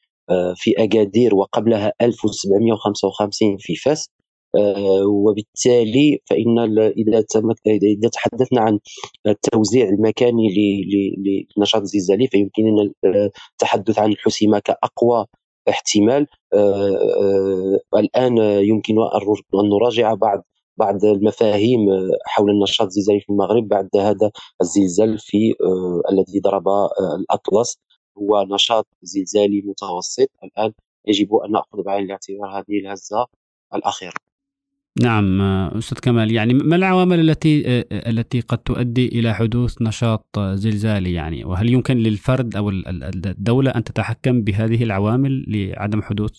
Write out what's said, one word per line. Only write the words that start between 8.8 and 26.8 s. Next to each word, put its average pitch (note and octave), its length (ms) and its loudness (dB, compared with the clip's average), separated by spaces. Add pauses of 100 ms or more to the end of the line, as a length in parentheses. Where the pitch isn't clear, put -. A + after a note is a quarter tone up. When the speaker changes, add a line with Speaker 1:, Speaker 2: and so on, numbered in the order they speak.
Speaker 1:
التوزيع G#2+ 600 2
المكاني A2 580 2
ل-، G2+ 340 0
ل-، G2 480 -2
ل-، G2 160 -2 (120)
للنشاط G#2 240 2
الزلزالي، G2+ 460 0
فيمكننا، G#2 640 0 (140)
آه، G2+ 260 2 (200)
التحدث A2 480 -2
عن G#2+ 120 2
الحسيمة G#2 480 0
كأقوى A#2 640 0 (440)
احتمال. A#2+ 580 0 (260)
آه، G2 40 4
آه، G2 1400 0
الآن B2 380 2 (260)
يمكن A2 300 0
أن A2 60 2
نر-، G2+ 640 0
أن G#2 60 2
نراجع A2 440 2
بعض، G2+ 300 -2 (340)
بعض G2+ 280 0
المفاهيم، G#2+ 840 2
آه، F#2+ 200 0 (160)
حول G#2 260 0
النشاط G2+ 360 0
الزلزالي G2+ 320 0
في G2+ 100 -8
المغرب G2+ 380 0
بعد G2 280 -2
هذا G2+ 360 0 (300)
الزلزال G2+ 580 0
في، A2 420 0
آه، F2+ 500 -2
الذي F#2+ 280 0
ضرب، F#2+ 280 -2
آه، G2 220 0 (300)